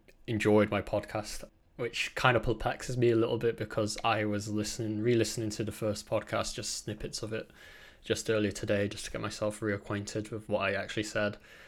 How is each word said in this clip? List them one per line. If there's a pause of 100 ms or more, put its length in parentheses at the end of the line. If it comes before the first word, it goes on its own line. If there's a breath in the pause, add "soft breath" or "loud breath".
(280)
enjoyed
my
podcast, (340)
which
kind
of
perplexes
me
a
little
bit
because
I
was
listening,
re-listening
to
the
first
podcast,
just
snippets
of
it, (540 loud breath)
just
earlier
today,
just
to
get
myself
reacquainted
with
what
I
actually
said, (320 loud breath)